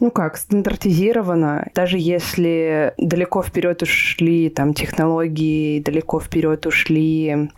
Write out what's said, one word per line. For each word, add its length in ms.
ну 100
как, 280
стандартизировано. 1400
Даже 240
если 960
далеко 460
вперед 400
ушли 640
там 240
технологии, 1080
далеко 400
вперед 440
ушли 920